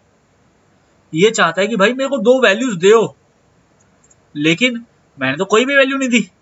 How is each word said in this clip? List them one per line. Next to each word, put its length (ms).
ये 180
चाहता 300
है 80
कि 80
भाई 160
मेरे 160
को 100
दो 240
values 360
दो, 380
लेकिन 500
मैंने 180
तो 100
कोई 180
भी 120
value 220
नहीं 100
दी, 200